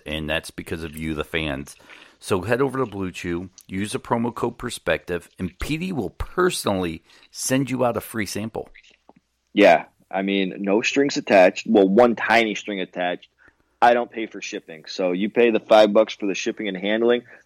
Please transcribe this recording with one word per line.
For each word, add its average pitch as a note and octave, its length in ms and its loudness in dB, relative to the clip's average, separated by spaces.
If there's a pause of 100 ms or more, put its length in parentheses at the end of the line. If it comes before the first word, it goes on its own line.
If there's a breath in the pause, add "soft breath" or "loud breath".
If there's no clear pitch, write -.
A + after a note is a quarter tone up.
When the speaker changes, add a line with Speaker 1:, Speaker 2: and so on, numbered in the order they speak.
Speaker 1:
and D2+ 240 -8
that's D#2+ 220 -6
because F2 320 -10
of D#2 140 -12
you, D#2+ 160 -6
the D2 100 -6
fans. D2 520 -6 (440 loud breath)
So F#2+ 220 -2
head A#2+ 200 -2
over C3 180 -2
to C3 60 -2
Blue G2 260 -8
Chew, F2+ 400 -8 (160)
use G2 240 -6
the B2 80 -6
promo A#2 340 -2
code - 240 -6
Perspective, F2 800 -6
and F2+ 220 -8
P D3+ 180 -6
D F#3 140 -6
will A2 180 -4
personally F#2+ 960 -2 (260 soft breath)
send C3 400 -2
you B2 160 0
out A2+ 120 0
a G2 40 -4
free A2 240 -6
sample. - 440 -8 (840)
Speaker 2:
Yeah, F#2 320 6 (240)
I F#2+ 140 -4
mean, G2 360 -2
no G2+ 220 2
strings C#3 340 0
attached. G2+ 520 4
Well, G#2 200 6
one A2+ 280 4
tiny A2 400 0
string G2+ 260 -8
attached. F2+ 480 -6 (520 soft breath)
I A#2+ 120 6
don't A#2+ 180 -2
pay A2+ 140 -8
for G2+ 160 -16
shipping. E2 460 -14
So F#2 240 -2
you F#2+ 180 -2
pay A#2+ 220 4
the G#2+ 80 2
five G#2+ 340 6
bucks A2 220 2
for - 100 -8
the F#2+ 100 -2
shipping G#2+ 320 -6
and F#2+ 80 -6
handling. A2+ 480 0 (220 soft breath)